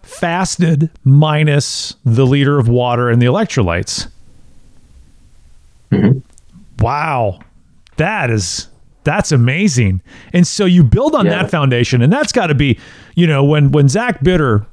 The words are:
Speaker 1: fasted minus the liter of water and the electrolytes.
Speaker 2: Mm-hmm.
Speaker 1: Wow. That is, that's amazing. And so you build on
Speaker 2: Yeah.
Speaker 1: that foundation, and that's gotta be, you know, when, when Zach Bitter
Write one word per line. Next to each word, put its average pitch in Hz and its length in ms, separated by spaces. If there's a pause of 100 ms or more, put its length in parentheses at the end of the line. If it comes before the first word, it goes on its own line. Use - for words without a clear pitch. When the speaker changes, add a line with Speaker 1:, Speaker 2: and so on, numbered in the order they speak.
Speaker 1:
fasted 170 880 (140)
minus 151 1000
the 123 220
liter 143 340
of 117 80
water 123 420
and 120 120
the 120 40
electrolytes. 123 840 (1800)
Speaker 2:
Mm-hmm. - 280 (640)
Speaker 1:
Wow. 131 560 (580)
That 170 320
is, 107 380 (360)
that's 147 280
amazing. 123 720 (320)
And 175 140
so - 180
you 180 180
build 262 320
on 220 100
Speaker 2:
Yeah. 170 180
Speaker 1:
that - 80
foundation, 127 500
and 135 100
that's 202 200
gotta 175 240
be, 131 240 (360)
you 170 120
know, 139 160
when, 143 280
when 143 160
Zach 208 360
Bitter 139 500